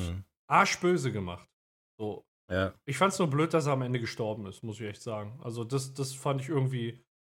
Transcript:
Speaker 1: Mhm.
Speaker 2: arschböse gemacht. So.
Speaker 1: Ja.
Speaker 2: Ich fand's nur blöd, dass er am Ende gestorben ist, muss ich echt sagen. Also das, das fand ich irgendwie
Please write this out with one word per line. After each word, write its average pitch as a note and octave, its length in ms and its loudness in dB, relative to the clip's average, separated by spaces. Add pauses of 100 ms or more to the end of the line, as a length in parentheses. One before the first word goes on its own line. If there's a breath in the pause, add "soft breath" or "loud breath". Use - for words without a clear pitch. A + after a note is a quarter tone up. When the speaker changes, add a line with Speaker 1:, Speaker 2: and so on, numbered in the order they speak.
(100)
Speaker 1:
Mhm. F#2+ 140 -6 (260)
Speaker 2:
arschböse F3+ 640 4
gemacht. F2+ 360 -6 (500)
So. G#2+ 280 -6 (260)
Speaker 1:
Ja. F#2+ 220 2 (100)
Speaker 2:
Ich C3+ 140 -4
fand's G3 200 4
nur F3+ 120 4
blöd, D#3+ 240 4
dass D#3 120 4
er D3 60 4
am C3 100 2
Ende B2 180 0
gestorben A2 440 -4
ist, G2 180 -10
muss G#2+ 160 -8
ich A2+ 80 -8
echt G2+ 160 -10
sagen. G#2+ 400 -8
Also A#2 220 -6
das, C3 300 -2
das C3 180 -4
fand C3+ 300 -2
ich C3+ 80 -8
irgendwie C3 520 0 (300)